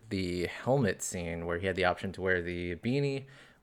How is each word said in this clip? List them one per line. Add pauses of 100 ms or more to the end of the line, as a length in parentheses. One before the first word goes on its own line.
the (160)
helmet
scene,
where
he
had
the
option
to
wear
the
beanie (380)